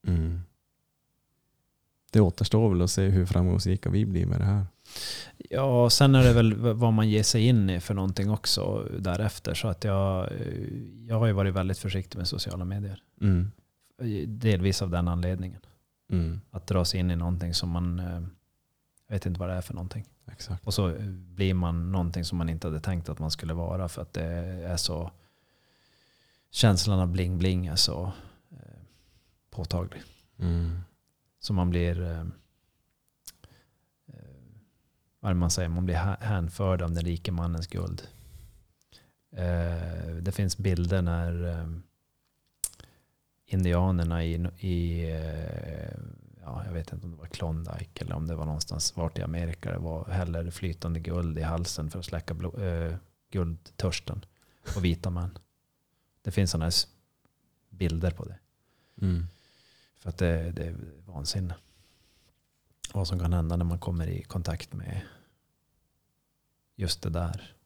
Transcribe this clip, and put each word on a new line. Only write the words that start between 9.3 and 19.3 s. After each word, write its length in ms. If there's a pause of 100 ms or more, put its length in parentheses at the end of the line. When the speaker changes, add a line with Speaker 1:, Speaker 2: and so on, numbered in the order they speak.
Speaker 2:
Så 140
att 160
jag, 480
eh, 60 (680)
jag 120
har 80
ju 60
varit 200
väldigt 260
försiktig 380
med 100
sociala 380
medier. 380 (180)
Speaker 1:
Mm. 300 (760)
Speaker 2:
Delvis 540
av 80
den 180
anledningen. 540 (500)
Speaker 1:
Mm. 300 (100)
Speaker 2:
Att 160
dra 180
sig 140
in 120
i 40
någonting 380
som 160
man, 300
eh, 220 (880)
jag 80
vet 100
inte 140